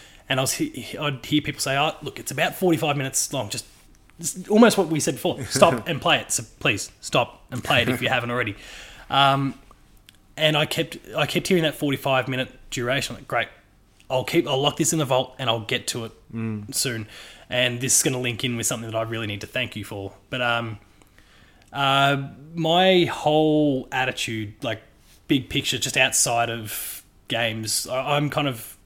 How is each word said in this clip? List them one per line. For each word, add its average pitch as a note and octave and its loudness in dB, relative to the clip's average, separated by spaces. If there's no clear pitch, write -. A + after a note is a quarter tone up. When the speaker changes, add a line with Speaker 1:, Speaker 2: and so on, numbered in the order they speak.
Speaker 1:
And C3 0
I - 0
was C3 0
he-, - -4
he-, - -12
I'd C#3+ -4
hear D3+ 2
people - -8
say, C3+ 0
"Oh, D3+ 2
look, C#3+ -10
it's - -10
about C#3+ -2
forty-five E3 2
minutes C3+ -2
long." B2 -4
Just, - -8
just F3 -8
almost G#3+ 8
what F3 2
we D#3+ 0
said D3 0
before. C3+ -4
Speaker 2:
<laughs> G#2+ -10
Speaker 1:
"Stop C3+ 4
and D3+ -4
play D#3 4
it. - -8
So - -2
please A2 -2
stop - -2
and B2 -6
play B2+ 2
it A2+ 2
if B2+ 0
you A#2+ 0
haven't A#2+ 0
already." A#2 -2
Um, C#3 4
and D#3 4
I D3+ 4
kept, - -4
I D3 0
kept - -2
hearing F3 4
that D3 0
forty-five C3 0
minute C3 -4
duration. B2+ -2
Like, A2+ -18
"Great, A#2 0
I'll C3 0
keep, E3 2
I'll C3+ 2
lock D3 2
this D#3+ 2
in D#3+ 0
the D3+ 2
vault B2+ 0
and B2+ -2
I'll A2+ 0
get A#2 -4
to A#2+ -6
it A2+ -14
Speaker 2:
Mm. A2 -6
Speaker 1:
soon. A2+ -4
And B2 0
this C3 2
is - 4
gonna C3 0
link A#2+ -2
in B2 -2
with A#2 -4
something A2+ -4
that A2 -6
I A2+ 0
really A2+ -4
need G#2 -6
to G#2+ -10
thank B2 -6
you G2+ -8
for." G2 -10
But, B2+ -6
um, A#2 0
uh, C#3 2
my F3 4
whole D3+ 2
attitude, A#2+ -4
like, A2 -4
big C3+ 0
picture, C3 -2
just B2+ -2
outside A#2+ 4
of - -8
games, A2 -2
I, C3 -2
I'm D3 2
kind D3 -2
of A#2+ -8